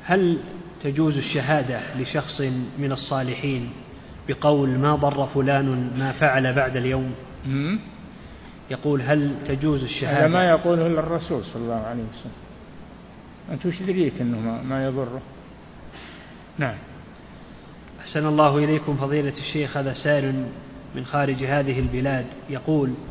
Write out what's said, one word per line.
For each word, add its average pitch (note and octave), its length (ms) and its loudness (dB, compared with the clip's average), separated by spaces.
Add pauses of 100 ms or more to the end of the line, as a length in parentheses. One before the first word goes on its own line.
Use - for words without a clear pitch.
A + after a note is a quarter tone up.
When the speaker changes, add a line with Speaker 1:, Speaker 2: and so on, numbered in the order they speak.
Speaker 1:
هل F3 340 4 (440)
تجوز D3 340 2
الشهادة C3 640 0 (180)
لشخص C3+ 420 -4 (380)
من C#3 140 0
الصالحين C3 800 -2 (580)
بقول: C#3+ 400 4
"ما C#3 280 4
ضر C#3 300 2
فلان C3+ 720 2
ما C3+ 140 0
فعل C3 420 4
بعد C3 220 2
اليوم"؟ B2+ 380 0 (320)
Speaker 2:
مم؟ D3 320 0 (920)
Speaker 1:
يقول: C#3 320 0
هل C#3+ 320 2 (120)
تجوز C#3 360 0
الشهادة؟ C#3 380 0
Speaker 2:
هذا D#3 80 6
ما F3+ 200 6
يقوله E3 380 6
إلا E3 140 4
الرسول D#3+ 440 -2
صلى A#2 180 -8
الله A#2 120 -2
عليه A2+ 280 -4
وسلم، A2 300 -10 (1200)
أنت D3 140 -4
وش F3 160 -2
دريك F3+ 380 2
أنه A#2+ 180 0
ما، A2+ 240 -2
ما C3+ 220 -2
يضره؟ C3 360 -2 (1400)
نعم. B2+ 160 -2 (1300)
Speaker 1:
أحسن D3+ 260 -2
الله D3+ 320 6
إليكم D3+ 380 2
فضيلة C#3 420 0
الشيخ، D3 380 -4
هذا C3+ 160 0
سائل C3+ 540 2 (480)
من C3 100 -6
خارج C3+ 400 0
هذه C3+ 340 2
البلاد B2+ 480 0 (240)
يقول C3+ 440 2 (160)